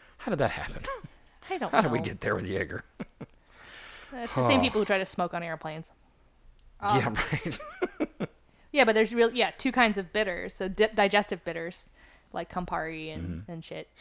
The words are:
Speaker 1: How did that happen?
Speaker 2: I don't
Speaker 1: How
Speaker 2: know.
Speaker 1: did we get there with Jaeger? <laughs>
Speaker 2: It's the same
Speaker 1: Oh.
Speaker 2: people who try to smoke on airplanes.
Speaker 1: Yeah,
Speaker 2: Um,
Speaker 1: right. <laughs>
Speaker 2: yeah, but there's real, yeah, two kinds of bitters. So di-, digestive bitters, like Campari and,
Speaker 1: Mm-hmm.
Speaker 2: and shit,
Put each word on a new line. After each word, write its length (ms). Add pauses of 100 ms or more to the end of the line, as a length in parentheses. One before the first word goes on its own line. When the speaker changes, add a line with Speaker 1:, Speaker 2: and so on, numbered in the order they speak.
(180)
Speaker 1:
How 120
did 100
that 100
happen? 320 (680)
Speaker 2:
I 100
don't 140
Speaker 1:
How 60
Speaker 2:
know. 60
Speaker 1:
did 80
we 80
get 200
there 140
with 120
Jaeger? 380 (160)
<laughs> 1120
Speaker 2:
It's 220
the 120
same 140
Speaker 1:
Oh. 20
Speaker 2:
people 180
who 40
try 140
to 80
smoke 280
on 100
airplanes. 480 (880)
Speaker 1:
Yeah, 240
Speaker 2:
Um, 80
Speaker 1:
right. 440 (600)
<laughs> 540
Speaker 2:
yeah, 120
but 120
there's 180
real, 180
yeah, 240
two 160
kinds 260
of 140
bitters. 420
So 140
di-, 240
digestive 520
bitters, 440 (440)
like 200
Campari 600
and, 80 (200)
Speaker 1:
Mm-hmm. 100
Speaker 2:
and 120
shit, 240 (120)